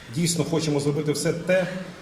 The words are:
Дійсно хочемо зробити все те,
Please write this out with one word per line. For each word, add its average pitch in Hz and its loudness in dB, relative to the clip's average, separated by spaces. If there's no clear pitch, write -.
Дійсно 165 2
хочемо 151 2
зробити 147 0
все 151 0
те, 185 2